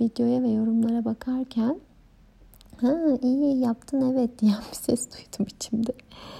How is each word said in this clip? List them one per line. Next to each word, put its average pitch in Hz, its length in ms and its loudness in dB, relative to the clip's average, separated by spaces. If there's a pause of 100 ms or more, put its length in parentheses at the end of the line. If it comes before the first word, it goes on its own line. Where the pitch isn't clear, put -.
videoya 240 420 2
ve 247 60 2
yorumlara 226 560 2
bakarken 254 760 -2 (960)
"Ha, 262 200 2 (240)
iyi 269 380 2
yaptın, 254 540 0
evet." 247 260 0
<laughs> - 20 0
diyen 214 200 4 (100)
bir - 40 -14
ses - 360 -2
duydum - 340 -6 (100)
içimde. - 380 -4 (460)